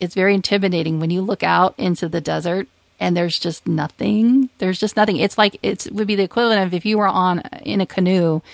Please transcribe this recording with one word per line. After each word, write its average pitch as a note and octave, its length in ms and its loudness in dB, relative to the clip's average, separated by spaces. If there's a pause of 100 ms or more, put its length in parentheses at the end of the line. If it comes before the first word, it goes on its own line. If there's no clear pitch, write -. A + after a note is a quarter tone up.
it's F3 140 -4
very G3 200 2
intimidating F3+ 640 0
when D#3+ 100 0
you F3 100 0
look F#3+ 220 -4
out F3 340 2
into F3 320 -2
the E3 140 -4
desert E3+ 440 -2 (320)
and F3+ 160 0
there's F3 240 -2
just - 300 -6
nothing. G#3+ 880 2
There's F#3 240 -2
just A3 160 -2
nothing. G#3 220 2
It's - 180 0
like, G#3 260 2
it's, G3 220 -4
it - 80 -12
would G#3 140 -4
be G#3 100 0
the G3 60 2
equivalent A3 420 2
of F3 80 -2
if F3 140 -4
you G#3+ 100 2
were G#3 100 2
on, F#3 340 2 (220)
in G3 200 -2
a F3+ 40 0
canoe F3+ 540 2 (140)